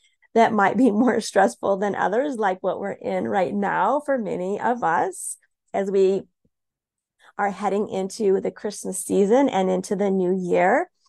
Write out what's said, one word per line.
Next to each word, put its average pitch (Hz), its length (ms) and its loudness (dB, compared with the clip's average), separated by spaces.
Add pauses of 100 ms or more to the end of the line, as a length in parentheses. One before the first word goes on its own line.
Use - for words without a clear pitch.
(340)
that 226 180 4
might 202 240 2
be 240 140 4
<laughs> - 0 -
more 220 300 2
stressful 196 580 0
than 196 160 -2
others, 240 420 -2
like 190 240 -2
what 180 200 -4
we're 196 120 -6
in 190 340 -6
right 202 280 -2
now 196 460 0
for 277 180 -2
many 190 420 -6
of 240 220 -2
us - 540 -2 (380)
as 196 160 -4
we 190 320 2 (1160)
are 202 120 0
heading 196 380 -2
into 196 520 -2
the 196 100 -4
Christmas 196 480 -10
season 202 500 2
and 185 220 0
into 185 260 -2
the 196 140 0
new 190 260 2
year. 185 540 2 (180)